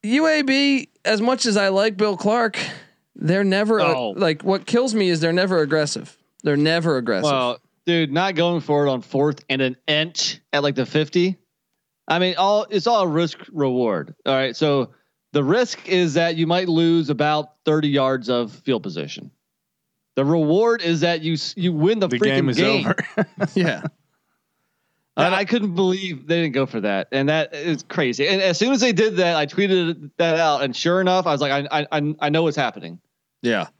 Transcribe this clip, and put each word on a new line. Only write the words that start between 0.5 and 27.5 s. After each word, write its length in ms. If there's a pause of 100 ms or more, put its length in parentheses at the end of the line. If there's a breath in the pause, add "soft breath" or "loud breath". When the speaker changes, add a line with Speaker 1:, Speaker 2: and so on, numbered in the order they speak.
Speaker 1:
As 160
much 240
as 120
I 120
like 280
Bill 200
Clark, 420 (560 loud breath)
they're 300
never, 340
uh, 160
Speaker 2:
Oh. 160
Speaker 1:
like, 320
what 240
kills 260
me 160
is 120
they're 120
never 280
aggressive. 540 (280)
They're 140
never 400
aggressive. 340
Speaker 2:
Well, 280 (260)
dude, 260
not 240
going 240
for 260
it 60
on 100
fourth 380 (100)
and 120
an 160 (100)
inch 520 (120)
at, 100
like, 140
the 100
fifty. 520 (680)
I 120
mean, 180
all, 320
it's 160
all 220
risk 320 (120)
reward. 640 (120)
All 100
right, 200
so 360 (400 soft breath)
the 120
risk 440
is 280
that 200
you 120
might 200
lose 420
about 440 (120)
thirty 240
yards 400
of 220
field 320
position. 480 (840)
The 100
reward 560
is 180
that 220
you 120
s-, 220
you 160
win 280
the 100
Speaker 3:
The 100
Speaker 2:
freaking 60
Speaker 3:
game 240
is 80
Speaker 2:
game. 300
Speaker 3:
over. 80 (340)
<laughs> 260
Speaker 1:
Yeah. 280 (1300)
Speaker 2:
I, 120
Speaker 1:
I 120
Speaker 2:
I 60
couldn't 300
believe 520
they 140
didn't 120
go 120
for 160
that, 300
and 160
that 260